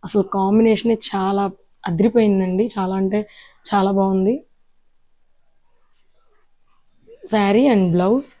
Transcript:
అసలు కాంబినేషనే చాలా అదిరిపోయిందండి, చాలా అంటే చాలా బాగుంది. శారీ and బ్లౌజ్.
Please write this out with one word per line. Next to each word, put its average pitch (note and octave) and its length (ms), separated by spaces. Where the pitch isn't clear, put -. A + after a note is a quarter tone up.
అసలు G3+ 160
కాంబినేషనే A3 580
చాలా G3 340
అదిరిపోయిందండి, G3 720
చాలా F#3+ 280
అంటే G3 180
చాలా G3 300
బాగుంది. F#3+ 340
శారీ G3+ 280
and F#3+ 200
బ్లౌజ్. G3 320